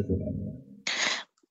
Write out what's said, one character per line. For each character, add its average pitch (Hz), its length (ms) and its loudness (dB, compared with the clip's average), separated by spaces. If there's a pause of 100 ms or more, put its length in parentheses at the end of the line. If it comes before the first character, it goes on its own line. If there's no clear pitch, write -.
思， 101 60 2
感 92 120 4
觉。 - 760 -4 (560)